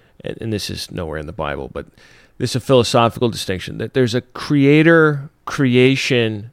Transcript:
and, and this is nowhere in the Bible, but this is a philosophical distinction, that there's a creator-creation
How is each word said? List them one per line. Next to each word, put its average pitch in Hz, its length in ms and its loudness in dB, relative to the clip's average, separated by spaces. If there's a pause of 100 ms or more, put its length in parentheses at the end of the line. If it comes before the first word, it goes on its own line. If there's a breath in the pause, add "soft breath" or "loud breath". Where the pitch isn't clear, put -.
(240 soft breath)
and, - 160 -10
and 113 120 -6
this 101 180 -6
is 90 200 -10
nowhere 78 280 -8
in 73 80 -10
the 76 60 -12
Bible, 71 380 -6
but - 160 -12 (520 soft breath)
this 127 140 -4
is - 40 -2
a 123 40 -4
philosophical 120 680 2
distinction, 95 480 -8
that 113 160 -10
there's 123 220 0
a 123 80 -2
creator-creation 139 2250 2